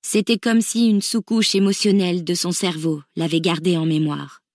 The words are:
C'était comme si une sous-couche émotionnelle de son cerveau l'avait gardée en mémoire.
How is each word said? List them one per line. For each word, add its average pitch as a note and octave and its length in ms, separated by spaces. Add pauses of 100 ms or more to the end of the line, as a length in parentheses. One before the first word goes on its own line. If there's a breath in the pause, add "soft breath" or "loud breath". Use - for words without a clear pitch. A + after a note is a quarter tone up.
C'était G#3+ 360
comme A3+ 220
si A3+ 280
une G3+ 140
sous-couche A3 520
émotionnelle F#3+ 680
de F3 100
son F3 180
cerveau D#3+ 500 (140)
l'avait D#3+ 240
gardée E3 360
en D#3+ 80
mémoire. D3 580 (120)